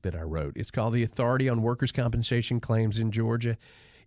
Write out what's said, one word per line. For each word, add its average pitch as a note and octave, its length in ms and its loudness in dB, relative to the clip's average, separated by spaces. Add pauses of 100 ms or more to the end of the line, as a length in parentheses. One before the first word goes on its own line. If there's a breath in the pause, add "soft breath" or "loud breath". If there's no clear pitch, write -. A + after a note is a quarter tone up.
that F2 140 -4
I D#2+ 80 -6
wrote. D#2 340 -4
It's - 140 -8
called A#2 240 0
The A#2+ 80 2
Authority C3 440 0
on A#2 140 2
Workers' A#2 300 0
Compensation A#2+ 680 0
Claims A2+ 380 2
in A2+ 140 0
Georgia. A#2 460 0 (500 loud breath)